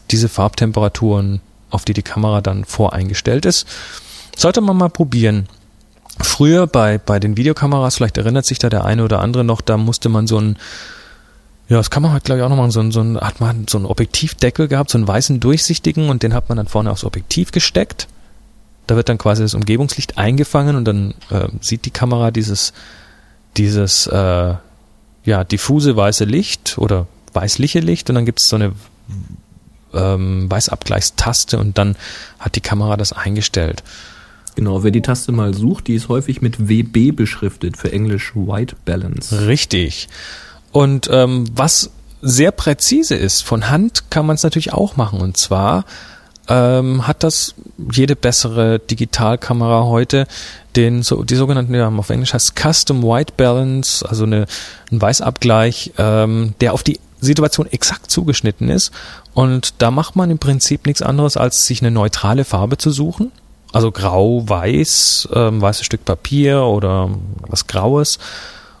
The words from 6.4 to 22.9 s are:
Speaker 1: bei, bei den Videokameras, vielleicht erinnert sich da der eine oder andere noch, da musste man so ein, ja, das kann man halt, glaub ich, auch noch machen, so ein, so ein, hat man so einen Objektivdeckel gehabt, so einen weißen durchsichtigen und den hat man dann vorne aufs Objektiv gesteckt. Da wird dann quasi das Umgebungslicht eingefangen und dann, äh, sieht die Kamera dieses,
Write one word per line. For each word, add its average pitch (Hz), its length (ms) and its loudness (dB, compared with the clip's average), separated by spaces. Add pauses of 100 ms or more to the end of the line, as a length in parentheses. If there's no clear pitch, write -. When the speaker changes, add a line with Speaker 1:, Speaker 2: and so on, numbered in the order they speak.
Speaker 1:
bei, 110 320 2
bei 101 220 0
den 104 180 0
Videokameras, 139 600 0
vielleicht 117 200 0
erinnert 120 300 0
sich 127 100 -2
da 120 120 0
der 101 160 0
eine 110 180 2
oder 107 160 0
andere 120 240 0
noch, 117 180 0
da 110 160 0
musste 113 320 0
man 110 160 2
so 113 140 2
ein, 107 180 0 (1120)
ja, 117 100 4
das 110 140 2
kann 143 100 2
man 160 100 4
halt, 143 120 0
glaub 131 160 0
ich, 123 40 2
auch 127 60 2
noch 139 80 4
machen, 123 140 4
so 113 80 0
ein, 110 120 2
so 110 100 2
ein, 113 180 0
hat - 200 -6
man 117 300 -2
so - 80 0
einen 98 80 -2
Objektivdeckel 127 840 0
gehabt, 139 220 0
so - 80 2
einen 110 100 2
weißen 147 340 0
durchsichtigen 156 680 0
und 127 140 0
den 113 100 2
hat 123 160 -2
man 120 80 0
dann 104 100 -2
vorne 107 220 0
aufs 98 140 -4
Objektiv - 480 -4
gesteckt. - 560 -2 (840)
Da 113 60 4
wird 117 120 2
dann 113 120 0
quasi 107 240 2
das 107 100 0
Umgebungslicht 110 640 -2
eingefangen 139 580 2
und 123 100 -2
dann, 101 280 0 (160)
äh, 95 180 0 (140)
sieht - 240 -6
die - 60 -6
Kamera 120 400 0
dieses, 107 420 -4 (800)